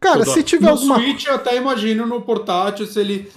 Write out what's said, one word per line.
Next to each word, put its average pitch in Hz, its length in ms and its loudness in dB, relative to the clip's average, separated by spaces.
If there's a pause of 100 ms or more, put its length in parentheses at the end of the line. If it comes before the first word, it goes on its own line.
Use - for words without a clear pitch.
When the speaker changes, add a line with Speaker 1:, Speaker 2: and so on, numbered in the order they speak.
Speaker 1:
Cara, 330 200 4
Speaker 2:
Total. - 140 2
Speaker 1:
se 320 80 4
tiver 311 240 2
Speaker 2:
No 311 60 2
Speaker 1:
alguma 277 240 2
Speaker 2:
Switch, 262 300 -2
eu 277 80 2
até 247 220 0
imagino 226 500 -2
no 240 160 -4
portátil, 208 640 -2
se 202 120 -6
ele 196 380 -4